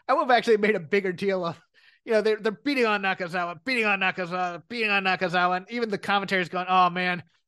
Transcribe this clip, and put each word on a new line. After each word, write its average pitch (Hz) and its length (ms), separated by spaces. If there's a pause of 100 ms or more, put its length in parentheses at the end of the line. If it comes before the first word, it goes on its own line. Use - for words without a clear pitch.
I 262 60
would 320 80
have 254 80
actually 226 280
made 208 180
a 180 40
bigger 190 320
deal 190 320
of, 170 160 (440)
you 233 80
know, 214 100
they're, 214 160
they're 214 140
beating 262 340
on 208 160
Nakazawa, 175 640
beating 247 200
on 196 160
Nakazawa, 180 680
beating 226 220
on 202 140
Nakazawa, 180 540
and 190 120
even 233 200
the 202 80
commentary's 196 500
going, 180 200
"Oh 185 200
man, 180 340 (260)